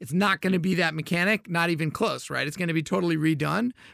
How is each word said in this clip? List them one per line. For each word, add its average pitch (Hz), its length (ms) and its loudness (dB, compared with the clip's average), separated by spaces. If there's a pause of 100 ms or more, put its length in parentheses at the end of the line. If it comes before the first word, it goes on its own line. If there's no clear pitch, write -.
It's 123 140 -8
not 190 260 2
gonna 185 180 2
be 180 180 0
that 165 180 0
mechanic, 175 560 0
not 170 200 0
even 156 200 0
close, 147 400 -2
right? 131 160 -2
It's 151 100 -6
gonna 175 180 -2
be 160 80 2
totally 170 360 0
redone, 156 520 2 (240)